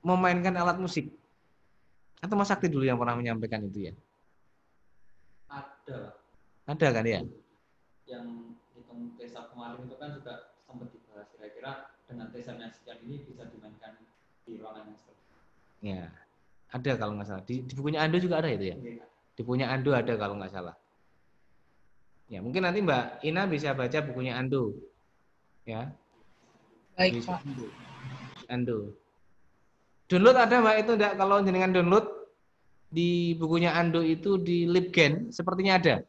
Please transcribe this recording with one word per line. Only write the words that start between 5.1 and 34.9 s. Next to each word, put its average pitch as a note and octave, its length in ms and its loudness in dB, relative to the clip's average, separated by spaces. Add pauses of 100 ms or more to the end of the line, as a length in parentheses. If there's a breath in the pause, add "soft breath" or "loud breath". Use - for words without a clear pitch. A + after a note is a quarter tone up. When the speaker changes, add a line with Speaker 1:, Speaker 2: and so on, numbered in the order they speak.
Speaker 2:
Ada. C#3 680 -14 (520)
Speaker 1:
Ada D#3 240 2
kan A2+ 160 0
ya? G2 140 0 (800)
Speaker 2:
Yang A#2+ 240 -16 (480)
hitung A#2+ 400 -16
tesap A#2+ 360 -18
kemarin A#2+ 320 -16
itu B2+ 120 -16
kan D3 200 -14
juga A#2 180 -16 (340)
sempat B2 240 -18
dibahas, G#2 440 -20
kira-kira A2+ 360 -16 (380)
dengan A#2+ 240 -16
tesap A#2+ 240 -14
yang A#2 160 -16
sekian A2+ 320 -20
ini C#3 180 -14
bisa B2 240 -20
dimainkan G#2+ 460 -20 (500)
di A2+ 140 -16
ruangan G#2+ 320 -18
yang G#2+ 80 -20
seperti - 240 -20
ini. - 720 -14
Speaker 1:
Ya, F2+ 100 -10 (680)
ada B2+ 240 -2
kalau G#2+ 180 -4
nggak G2+ 140 -8
salah. F#2+ 160 -10
Di, B2 160 -8
di B2+ 160 -12
bukunya D3+ 240 -2
Ando D#3+ 160 2
juga F3 240 0
ada D#3+ 80 0
itu G2+ 240 -2
ya? - 80 -10
Speaker 2:
Iya. A#2+ 240 -14 (320)
Speaker 1:
Di - 80 -10
bukunya B2 240 0
Ando C3 240 2
ada A#2+ 240 2
kalau G2+ 240 -4
nggak F#2 100 -10
salah. F2+ 240 -12 (1500)
Ya, F#2+ 120 -12
mungkin C#3+ 240 -2
nanti F#3 160 0
Mbak C3+ 440 0
Ina F3 200 0
bisa D3 320 -2
baca C3 280 0
bukunya B2+ 300 -4
Ando. B2+ 380 0 (960)
Ya. A#2+ 240 -8 (1040)
Speaker 3:
Baik, D3+ 240 2
Speaker 1:
Bisa. F3+ 160 -6
Speaker 3:
Pak. - 80 -12 (1040)
Speaker 1:
Ando. A#2 440 -4 (1160)
Download A3 320 8
ada, A3+ 240 6
Mbak, A3 160 6
itu A3 160 2
enggak? G#3 240 2
Kalau G3 240 6
jenengan F#3 240 4
download F#3 360 6 (840)
di E3+ 480 2
bukunya E3 400 2
Ando E3+ 240 4
itu F3 400 2
di E3+ 240 2
Libgen, F3 640 4